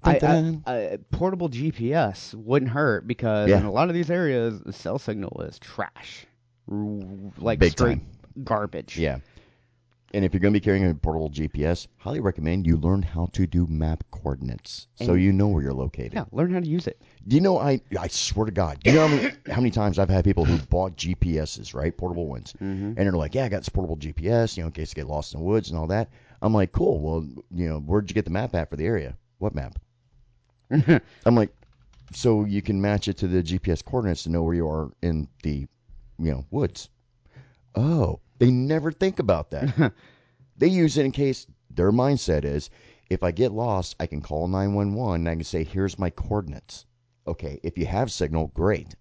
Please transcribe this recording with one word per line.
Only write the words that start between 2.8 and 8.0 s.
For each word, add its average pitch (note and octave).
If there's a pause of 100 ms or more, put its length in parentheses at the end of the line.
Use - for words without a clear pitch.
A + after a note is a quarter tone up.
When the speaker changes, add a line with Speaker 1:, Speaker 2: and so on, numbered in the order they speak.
Speaker 2:
because G#2+
Speaker 1:
Yeah. G2
Speaker 2:
in G2
a G2+
lot C3
of F3
these E3+
areas, A#2+
the -
cell G#2
signal G#2
is D#2
trash. - (440)
R-, G#2 (380)
like, A2
Speaker 1:
Big F2
Speaker 2:
straight -
Speaker 1:
time. - (360)